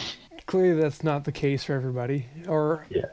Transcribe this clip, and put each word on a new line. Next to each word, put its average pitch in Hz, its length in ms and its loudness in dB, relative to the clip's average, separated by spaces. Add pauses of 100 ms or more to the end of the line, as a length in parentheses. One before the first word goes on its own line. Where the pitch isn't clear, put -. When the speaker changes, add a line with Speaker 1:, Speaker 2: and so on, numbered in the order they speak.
(460)
Speaker 1:
clearly, 185 340 4
that's 151 240 0
not 147 220 0
the 147 60 -4
case 139 320 0
for 147 100 -4
everybody, 127 540 -2 (200)
or 156 420 0
Speaker 2:
Yeah, - 140 0
yes. - 100 -6